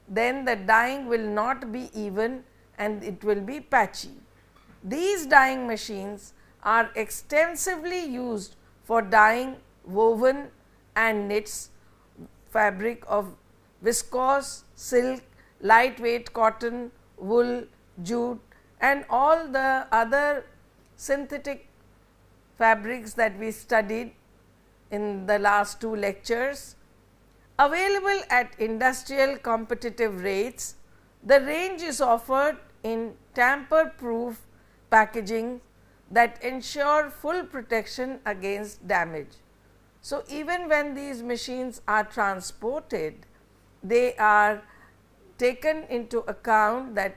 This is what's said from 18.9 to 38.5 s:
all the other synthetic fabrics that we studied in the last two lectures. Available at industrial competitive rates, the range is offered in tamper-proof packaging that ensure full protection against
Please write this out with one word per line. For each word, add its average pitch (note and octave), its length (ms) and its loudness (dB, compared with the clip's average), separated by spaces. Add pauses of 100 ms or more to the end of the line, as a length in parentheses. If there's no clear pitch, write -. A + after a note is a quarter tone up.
all D4+ 360 4
the C4 460 0
other C4+ 540 2 (500)
synthetic C#4 720 -6 (880)
fabrics A3+ 560 2
that G#3+ 260 0
we A3 120 -6
studied A3 600 -2 (800)
in G#3 360 -4
the G#3 120 2
last G3+ 400 2
two A3 160 -6
lectures. A#3 840 -4 (800)
Available F#4+ 720 2
at B3 280 2
industrial C4 800 0
competitive A3+ 880 -4
rates, G3+ 520 -4 (460)
the C4+ 200 6
range E4 400 -4
is D4+ 180 -6
offered C4 560 2 (260)
in A3+ 300 -4 (220)
tamper-proof A#3+ 1080 0 (480)
packaging A3+ 720 2 (500)
that A#3 320 2
ensure C#4+ 680 -2
full E4 340 -6
protection B3+ 800 -6
against G3+ 640 -8